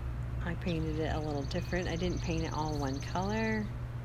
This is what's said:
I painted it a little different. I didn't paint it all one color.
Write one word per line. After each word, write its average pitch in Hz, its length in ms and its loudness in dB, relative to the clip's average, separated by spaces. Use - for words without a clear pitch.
I 170 80 0
painted 160 460 0
it 151 140 2
a 160 60 2
little 151 240 0
different. 175 460 0
I 165 80 0
didn't 175 240 2
paint 160 240 2
it - 80 -2
all 151 240 0
one 139 240 0
color. 214 680 0